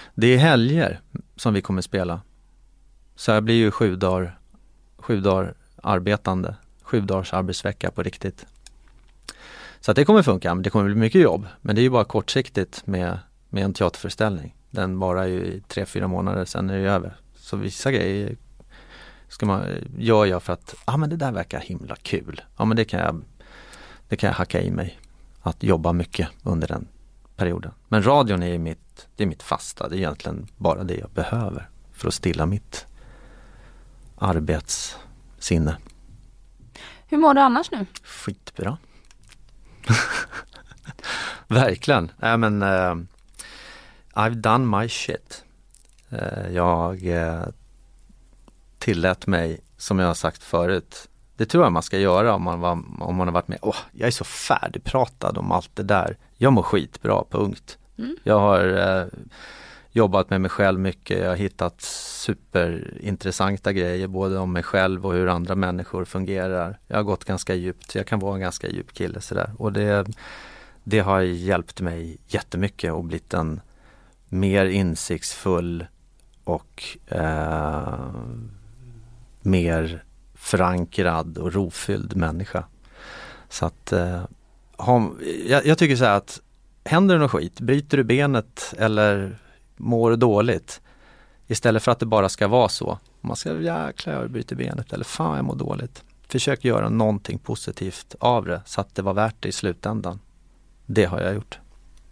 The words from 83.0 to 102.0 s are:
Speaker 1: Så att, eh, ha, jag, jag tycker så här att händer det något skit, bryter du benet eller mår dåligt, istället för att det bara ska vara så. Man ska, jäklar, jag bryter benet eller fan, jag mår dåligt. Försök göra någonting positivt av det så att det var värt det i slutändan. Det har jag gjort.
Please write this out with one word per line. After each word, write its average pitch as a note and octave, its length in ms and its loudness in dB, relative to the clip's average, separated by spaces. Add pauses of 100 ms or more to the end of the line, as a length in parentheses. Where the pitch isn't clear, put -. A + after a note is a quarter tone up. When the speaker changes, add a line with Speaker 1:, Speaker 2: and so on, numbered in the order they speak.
Speaker 1:
Så - 160 -4
att, - 260 -6
eh, F2+ 300 0 (560)
ha, A#2+ 340 4 (340)
jag, B2+ 200 4
jag D#3 120 6
tycker C#3+ 180 4
så B2 100 4
här G2+ 120 6
att - 240 -6 (440)
händer F#3 300 4
det D#3 60 6
något C3+ 100 2
skit, E2+ 280 -4
bryter C#3+ 380 0
du C3 60 6
benet B2+ 720 0
eller G#2 600 2 (400)
mår A#2 380 2
dåligt, A2+ 640 2 (640)
istället A2 360 2
för B2 80 4
att A#2 80 2
det A#2 60 -2
bara G#2 240 4
ska - 180 0
vara A2+ 220 4
så. - 300 -6 (220)
Man - 140 -6
ska, D#3+ 260 -6
jäklar, E3 520 -6
jag - 180 -6
bryter - 240 -8
benet - 380 -6
eller - 120 -6
fan, D#3+ 300 -4
jag - 100 -2
mår C#3 100 -4
dåligt. - 480 -8 (240)
Försök C3 380 -2
göra A2 240 0
någonting G#2+ 500 0
positivt - 800 -10
av A#2 260 2
det F2 200 -4
så - 160 -6
att - 140 -8
det G2 60 -4
var F#2+ 120 0
värt G#2+ 260 0
det F#2+ 100 -6
i - 20 -6
slutändan. G2+ 680 -4 (640)
Det G#2 200 4
har F2 160 -2
jag F#2 120 0
gjort. - 260 -10 (520)